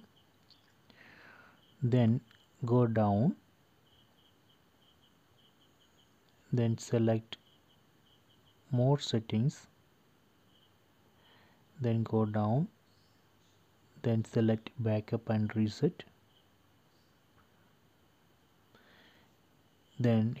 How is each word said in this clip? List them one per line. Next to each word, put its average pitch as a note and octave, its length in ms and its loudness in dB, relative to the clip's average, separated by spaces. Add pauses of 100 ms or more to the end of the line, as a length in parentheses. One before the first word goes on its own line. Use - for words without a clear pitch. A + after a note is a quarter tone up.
(1800)
then A#2+ 360 2 (460)
go A#2+ 220 2
down, A2 480 2 (3250)
then A#2 280 0
select A2+ 580 -2 (1300)
more C3 260 2
settings, A2+ 680 -4 (2000)
then A2+ 220 -2
go A2 240 0
down, G#2+ 420 0 (1300)
then A2+ 240 0
select A2 540 0
backup A2 500 -4
and G#2+ 260 -2
reset. G#2+ 480 -2 (4000)
Then A#2 420 2